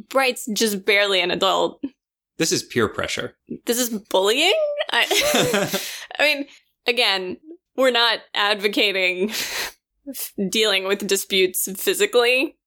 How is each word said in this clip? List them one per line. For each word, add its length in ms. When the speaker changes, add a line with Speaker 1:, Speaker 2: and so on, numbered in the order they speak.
Speaker 1:
Bright's 440
just 320
barely 360
an 100
adult. 500
Speaker 2:
This 140
is 120
peer 260
pressure. 480
Speaker 1:
This 140
is 100
bullying? 640
I, 160
<laughs> 720
Speaker 2:
<laughs> 160
Speaker 1:
I 40
mean, 240
again, 520
we're 160
not 280
advocating 960
<laughs> 600
dealing 360
with 220
disputes 640
physically 840